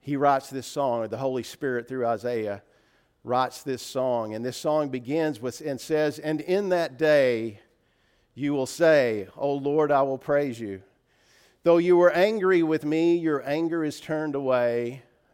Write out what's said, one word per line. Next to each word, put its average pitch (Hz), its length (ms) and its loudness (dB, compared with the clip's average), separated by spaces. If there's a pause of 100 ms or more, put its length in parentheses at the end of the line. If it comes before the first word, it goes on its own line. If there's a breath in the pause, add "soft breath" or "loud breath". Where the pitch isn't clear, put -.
he 143 160 -6
writes 139 320 2
this 135 180 -10
song, 127 340 -2
or 110 80 -4
the 110 100 -8
Holy 131 240 -4
Spirit 120 440 -6
through 127 200 -4
Isaiah 110 560 -4 (640 soft breath)
writes 123 380 -2
this 131 200 -6
song. 120 520 -4
And 113 100 -8
this 127 120 -6
song 151 320 -2
begins 131 520 -4
with, 123 200 -8
and 147 200 -6
says, 151 380 -2
"And 151 220 -4
in 190 300 -2
that 160 260 -2
day 127 640 2 (760)
you 143 200 -4
will 131 120 -2
say, 127 720 2
'O 143 180 -2
Lord, 143 360 0
I 139 120 4
will 135 140 0
praise 143 440 -2
you. 98 220 -10 (800 soft breath)
Though 170 160 6
you 175 180 6
were 175 160 8
angry 185 500 2
with 156 220 0
me, 160 320 2
your 151 300 -2
anger 160 380 -2
is - 160 -6
turned 156 340 -4
away, 123 680 0 (320 soft breath)